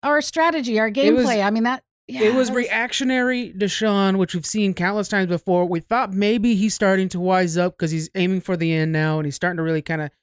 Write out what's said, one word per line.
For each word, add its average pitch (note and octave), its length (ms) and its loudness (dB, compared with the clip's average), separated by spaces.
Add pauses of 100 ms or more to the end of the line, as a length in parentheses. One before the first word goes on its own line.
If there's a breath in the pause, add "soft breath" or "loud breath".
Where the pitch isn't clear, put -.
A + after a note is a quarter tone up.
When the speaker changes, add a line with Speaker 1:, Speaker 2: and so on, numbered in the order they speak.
Speaker 1:
our D4 180 2
strategy, D#4 560 0
our A3 160 2
Speaker 2:
It C#4 180 4
was, B3 140 4
Speaker 1:
gameplay. A3 180 2
I G3+ 60 2
mean, A3+ 140 0
that, B3+ 180 -2 (240)
yeah, B3+ 160 -6
Speaker 2:
it A3 120 4
was B3+ 140 2
Speaker 1:
that G#3+ 60 -4
was A#3+ 100 0
Speaker 2:
reactionary B3 880 -2
Deshawn, G3 640 0
which F#3 180 0
we've E3+ 120 -6
seen G3+ 280 0
countless G3 340 -2
times F#3+ 200 0
before. F3 380 0
We E3+ 140 -2
thought A3+ 320 -2
maybe G#3+ 420 2
he's G3+ 200 2
starting F#3+ 360 2
to F3 100 -6
wise F#3 380 2
up F3+ 180 0
'cause E3 140 -4
he's D#3+ 240 -4
aiming F#3 280 0
for - 140 -4
the E3 160 0
end D#3+ 200 0
now, D#3 260 0
and D3+ 80 -2
he's C#3+ 80 -6
starting F3+ 240 -4
to E3 40 -2
really D#3+ 200 -2
kinda D#3 280 -6 (120)